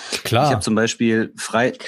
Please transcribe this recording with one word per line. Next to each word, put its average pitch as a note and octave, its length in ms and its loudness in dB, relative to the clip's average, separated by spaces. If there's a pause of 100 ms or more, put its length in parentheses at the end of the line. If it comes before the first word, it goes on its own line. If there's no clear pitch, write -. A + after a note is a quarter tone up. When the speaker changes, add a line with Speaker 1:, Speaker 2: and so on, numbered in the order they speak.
(220)
Speaker 1:
Klar. B2 240 2
Speaker 2:
ich C3 80 2
hab G#2 80 -2
zum A2 140 0
Beispiel A2+ 600 0
frei-, A#2+ 360 0 (140)